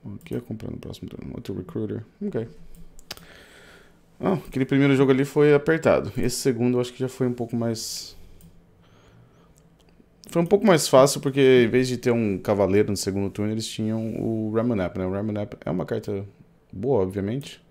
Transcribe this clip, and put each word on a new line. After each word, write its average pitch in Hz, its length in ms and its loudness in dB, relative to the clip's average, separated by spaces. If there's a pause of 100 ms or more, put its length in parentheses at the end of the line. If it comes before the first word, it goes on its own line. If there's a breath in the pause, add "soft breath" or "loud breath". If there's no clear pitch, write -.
O 101 140 -14
que - 140 -14
eu 120 80 -6
comprar - 300 -12
no - 60 -10
próximo - 320 -14
turno? - 260 -14
Outro - 180 -10
Recruiter. 107 520 -8 (200)
Ok. 117 220 -6 (1700 loud breath)
Ah, 190 140 0
aquele - 280 -4
primeiro 139 320 4
jogo 135 160 4
ali 131 140 2
foi 147 280 4
apertado. 143 640 2
Esse 117 200 -2
segundo 123 400 0
eu 123 40 0
acho 123 120 -6
que - 60 -20
já 127 100 -2
foi 127 180 -2
um 123 60 -2
pouco 120 240 -6
mais, - 580 -6 (2250 soft breath)
foi 170 120 0
um 175 40 2
pouco 202 200 4
mais 170 220 6
fácil, 143 320 6
porque 131 460 6
em - 20 2
vez 127 220 2
de 123 80 -2
ter 120 140 0
um 110 260 2
cavaleiro 101 520 2
no 101 60 0
segundo 98 340 -4
turno, 104 220 -4
eles 110 160 -6
tinham 110 500 -4
o 110 380 -4
Ramunap, 110 420 0
né? 92 80 -4
O 92 60 -4
Ramunap 104 480 -4
é - 100 -10
uma 180 160 -4
carta 104 400 -6 (460)
boa, 104 320 0
obviamente. 98 680 -6